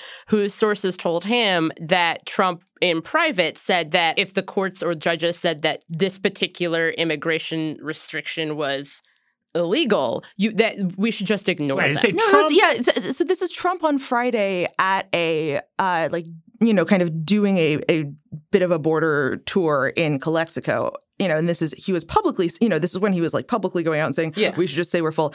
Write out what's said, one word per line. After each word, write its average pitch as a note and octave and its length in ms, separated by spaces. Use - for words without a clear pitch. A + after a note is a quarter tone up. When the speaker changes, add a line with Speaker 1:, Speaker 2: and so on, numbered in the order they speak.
Speaker 1:
whose G3+ 260
sources G3+ 420
told F3 300
him G3 520
that E3+ 480
Trump F#3 380
in E3 220
private G#3 560
said E3+ 340
that E3 260
if F#3+ 160
the G3 80
courts F#3+ 400
or E3 140
judges E3+ 420
said E3 260
that D#3 260
this F#3+ 280
particular E3+ 720
immigration D#3+ 920
restriction D3+ 720
was C#3 460
illegal, F3 680
you, G#3 160
that G#3+ 240
we G3+ 160
should G3 160
just G3+ 220
ignore D3 300
Speaker 2:
Wait, E3 80
Speaker 1:
them. D3 100
Speaker 2:
is - 80
it G#3+ 100
Speaker 3:
No, A4 140
Speaker 2:
Trump? G4 180
Speaker 3:
this, D4+ 100
yeah, F4 240
so, - 300
so D4+ 140
this F4+ 160
is F4+ 100
Trump F4 320
on D4 160
Friday A#3 680
at F#3+ 340
a, D#3+ 460
uh, F3 340
like, E3 140
you A3 120
know, F3 120
kind F#3 160
of D#3+ 240
doing G3+ 320
a, D3+ 200
a D#3 140
bit F#3+ 100
of F3+ 100
a E3+ 80
border D#3 640
tour D3 520
in D#3+ 240
Calexico. D#3+ 720
You F#3 120
know, D#3 80
and E3 100
this E3+ 140
is, D3+ 160
he - 160
was E3 100
publicly, A#3+ 560
you A#3 80
know, F3 100
this E3 140
is - 80
when G3 140
he F3 80
was, D#3+ 120
like, C3 140
publicly G3 360
going D#3 180
out D#3+ 60
and D3 60
saying, D#3+ 220
Speaker 1:
Yeah. G#3 220
Speaker 3:
"We F3+ 100
should C#3+ 80
just E3+ 160
say F3 100
we're D#3 120
full." D#3 220